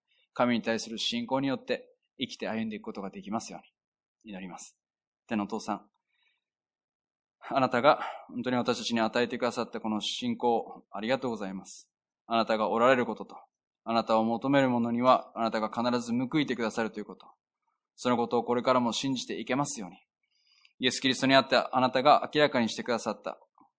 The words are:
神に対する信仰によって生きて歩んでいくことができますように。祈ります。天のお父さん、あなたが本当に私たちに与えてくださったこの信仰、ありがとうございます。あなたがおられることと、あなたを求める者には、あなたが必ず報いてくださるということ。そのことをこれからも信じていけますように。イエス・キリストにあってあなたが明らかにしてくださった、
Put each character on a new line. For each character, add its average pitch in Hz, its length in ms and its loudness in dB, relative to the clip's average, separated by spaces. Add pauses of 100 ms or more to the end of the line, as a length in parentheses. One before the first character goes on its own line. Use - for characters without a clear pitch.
(340)
神 123 220 2
に 110 60 0
対 113 180 -2
す 113 100 -10
る 113 80 -10
信 120 280 -4
仰 131 140 -2
に 139 80 -2
よ 131 80 -2
っ 123 100 -12
て - 240 -6 (300)
生 131 80 -4
き - 100 -14
て 104 100 -6
歩 110 180 -4
ん 110 40 -8
で 107 60 -8
い 101 60 -12
く - 20 -20
こ 107 100 -12
と 104 80 -10
が 95 80 -8
で 98 120 -16
き 95 100 -12
ま 113 100 -4
す - 100 -14
よ 87 80 -14
う - 20 -20 (640)
に。 110 60 -16
祈 - 80 -12
り 95 80 -12
ま 82 120 -14
す。 - 160 -20 (520)
天 117 100 -4
の 101 80 -2
お - 20 -14
父 110 120 -6
さ 107 140 -6
ん、 98 80 -6 (1700)
あ 127 80 2
な 131 100 4
た 120 120 2
が 143 200 6 (260)
本 123 160 -10
当 123 80 -2
に 127 60 2
私 120 200 0
た 113 60 -8
ち 120 100 -4
に 117 60 0
与 123 220 2
え 120 60 2
て 123 100 -6
く 127 80 -2
だ 120 60 0
さ 117 120 -4
っ 110 60 -8
た 113 100 -8
こ 110 100 -6
の 107 120 -2
信 120 360 -4
仰、 117 540 -2
あ 98 100 -10
り 110 60 -6
が 131 120 0
と 135 80 -6
う 120 40 -4
ご 110 60 -8
ざ 101 100 -8
い 95 60 -10
ま 90 120 -12
す。 - 240 -20 (380)
あ 117 100 0
な 110 80 2
た 113 120 2
が 107 120 0
お 104 80 0
ら 120 120 8
れ 131 60 8
る 123 100 0
こ 107 100 -6
と 98 100 -12
と、 - 120 -20 (480)
あ 113 80 -4
な 113 100 2
た 113 160 4
を 110 40 2
求 117 260 0
め 139 120 6
る 135 80 4
者 117 220 0
に 117 100 -2
は、 127 340 4
あ 107 60 -4
な 113 100 0
た 113 80 0
が 107 100 -2
必 120 300 0
ず 117 140 -4
報 127 260 0
い 143 60 2
て 123 100 -4
く 120 60 -6
だ 113 80 0
さ 113 140 -2
る 104 80 -4
と - 80 -12
い - 20 -8
う - 40 -10
こ 95 100 -16
と。 - 100 -20 (720)
そ - 140 -2
の 123 80 4
こ 117 100 0
と 123 100 0
を 113 60 0
こ 120 120 0
れ 120 60 0
か 131 120 2
ら 127 60 6
も 120 140 0
信 135 220 -2
じ 120 100 -8
て 92 140 -6
い 110 60 -8
け 127 100 -2
ま 143 100 0
す - 140 -8
よ 92 80 -10
う - 20 -12
に。 - 80 -20 (840)
イ 127 80 0
エ 123 40 2
ス・ - 80 -6
キ 139 80 0
リ 131 80 2
ス - 60 -4
ト 131 60 2
に 135 80 6
あ 135 60 10
っ 127 80 -2
て 127 80 4
あ - 240 2
な 127 80 4
た 131 140 0
が 143 300 6
明 147 80 4
ら 147 80 6
か 135 120 0
に 110 80 0
し - 60 -8
て 113 80 -8
く 123 80 -4
だ 113 80 0
さ 113 120 -4
っ - 100 -8
た、 - 180 -10 (400)